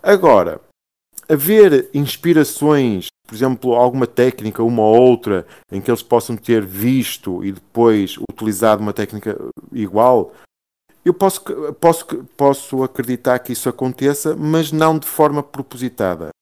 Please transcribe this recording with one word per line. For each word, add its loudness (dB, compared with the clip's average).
Agora, 4
haver 4
inspirações, 0
por -18
exemplo, -2
alguma 2
técnica, -2
uma 0
ou 6
outra, 2
em -8
que -6
eles -2
possam -2
ter -2
visto -4
e -6
depois 0
utilizado -2
uma -6
técnica -8
igual, 0
eu 2
posso, -2
posso, 2
posso 0
acreditar -2
que -10
isso -6
aconteça, -4
mas -2
não 0
de -8
forma 0
propositada. -8